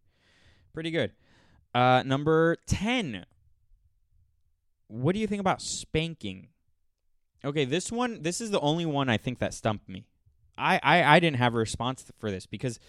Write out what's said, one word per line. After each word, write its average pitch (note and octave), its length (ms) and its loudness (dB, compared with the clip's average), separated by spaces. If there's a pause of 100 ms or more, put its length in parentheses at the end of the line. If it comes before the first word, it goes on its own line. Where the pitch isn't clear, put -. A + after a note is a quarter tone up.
(760)
Pretty D#3+ 160 -6
good. D3 220 0 (640)
Uh, B2+ 300 6
number D#3+ 640 2
ten. G3 580 -2 (1600)
What B2+ 260 -2
do G#3+ 60 -4
you A3 60 0
think G3+ 140 -4
about F#3 220 -2
spanking? D#3 880 -6 (920)
Okay, C#3+ 220 -2
this D3 260 -2
one, A#3 300 -4
this E3+ 220 -6
is A3 80 -8
the G3+ 100 0
only D#3 240 2
one C#3 240 0
I A2+ 80 4
think B2 220 -6
that - 160 -4
stumped G#2+ 340 -4
me. F#2 160 -14 (540)
I, D3+ 240 2
I, D3+ 340 6
I D3 40 6
didn't D#3+ 180 0
have A#2+ 160 2
a A#2 40 0
response A#2 440 -4
th-, - 160 -20
for G#2+ 120 -4
this F#2 140 -6
because A2+ 340 -8 (100)